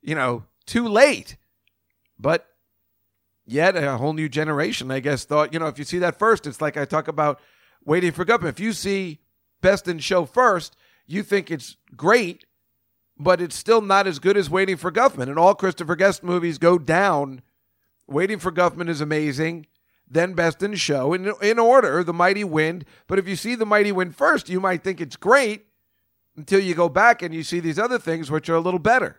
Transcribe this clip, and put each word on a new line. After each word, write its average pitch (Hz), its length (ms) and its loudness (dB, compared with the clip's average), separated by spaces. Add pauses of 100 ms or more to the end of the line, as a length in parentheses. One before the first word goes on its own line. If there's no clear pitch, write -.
You 147 120 -6
know, 123 300 -4 (220)
too 233 200 -2
late. 220 500 4 (800)
But 156 280 -2 (1000)
yet 160 280 0
a 143 220 -2
whole 139 160 -4
new 156 160 -4
generation, 151 640 -4
I 135 100 -4
guess, 135 240 -4
thought, 151 280 0
you 160 60 -6
know, 160 80 -4
if 139 120 -8
you 143 60 -10
see 170 140 -6
that 175 200 -2
first, 220 280 2
it's 147 140 -10
like 151 160 -4
I 147 80 -4
talk 151 240 -4
about 147 320 -2 (440)
Waiting 170 280 2
for 160 120 -4
Guffman. 175 260 2
If 139 100 -10
you 214 140 -2
see 190 460 -6 (420)
Best 190 260 2
in 170 100 -4
Show 175 280 0
first, 214 500 0 (300)
you 190 160 -6
think 196 280 -2
it's 151 260 -10 (200)
great, 185 480 0 (760)
but 170 220 2
it's 175 160 -6
still 226 240 2
not 196 260 2
as 165 120 -4
good 190 180 2
as 185 120 0
Waiting 190 280 0
for 170 160 -6
Guffman. 151 360 -2
And 143 100 -4
all 185 160 6
Christopher 175 420 -4
Guest 190 260 0
movies 170 360 -4
go 175 200 4
down. 147 640 0 (640)
Waiting 185 320 -2
for 170 140 -4
Guffman 170 360 0
is 156 120 -4
amazing, 151 680 -4 (420)
then 175 260 0
Best 165 280 0
in 208 120 -4
Show, 143 380 0
in, 185 200 -2 (100)
in 220 160 2
order, 226 460 6
The 170 80 -6
Mighty 190 320 0
Wind. 160 400 -2 (220)
But 190 120 0
if 190 80 -2
you 196 80 -6
see 226 200 -6
The 220 120 -4
Mighty 208 260 2
Wind 185 220 -2
first, 294 340 0
you 180 120 -2
might 185 240 -2
think 185 160 -6
it's 147 160 -10
great 220 500 2 (680)
until 185 240 0
you 180 140 -2
go 170 140 2
back 202 340 4
and 165 120 -8
you 165 80 -8
see 175 180 -6
these 160 180 -4
other 240 200 -2
things 165 320 -6
which 156 180 -4
are 165 80 0
a 165 40 2
little 180 180 -2
better. 220 400 0